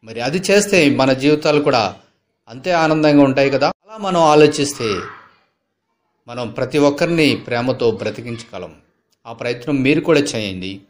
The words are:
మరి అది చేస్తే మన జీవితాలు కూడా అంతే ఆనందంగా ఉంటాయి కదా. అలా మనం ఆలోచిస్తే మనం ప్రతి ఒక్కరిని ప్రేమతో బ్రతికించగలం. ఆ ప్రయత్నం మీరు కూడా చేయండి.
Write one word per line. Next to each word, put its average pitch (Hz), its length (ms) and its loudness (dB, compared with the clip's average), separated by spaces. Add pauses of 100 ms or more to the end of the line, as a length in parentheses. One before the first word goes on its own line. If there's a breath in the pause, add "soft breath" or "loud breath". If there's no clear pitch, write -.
మరి 110 160 -12
అది 139 180 -2
చేస్తే 190 520 2
మన 131 220 2
జీవితాలు 147 480 2
కూడా 120 340 0 (540)
అంతే 131 220 -8
ఆనందంగా 156 520 4
ఉంటాయి 139 280 2
కదా. 135 180 0
అలా 214 280 -10
మనం 190 240 -2
ఆలోచిస్తే 147 760 2 (1300)
మనం 120 220 -8
ప్రతి 127 280 -4
ఒక్కరిని 147 580 2
ప్రేమతో 120 540 -2
బ్రతికించగలం. 104 800 -10 (540)
ఆ 117 60 -16
ప్రయత్నం 120 500 -4
మీరు 147 180 2
కూడా 160 200 2
చేయండి. 98 680 -6